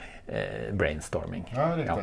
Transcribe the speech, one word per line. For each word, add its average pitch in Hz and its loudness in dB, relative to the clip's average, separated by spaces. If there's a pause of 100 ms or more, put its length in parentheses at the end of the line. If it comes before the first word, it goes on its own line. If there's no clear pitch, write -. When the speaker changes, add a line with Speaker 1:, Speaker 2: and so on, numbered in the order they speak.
(300)
Speaker 1:
eh, 53 -2
brainstorming. 85 0
Speaker 2:
Ja, 151 4
riktig. 160 2
Speaker 1:
Ja, 85 2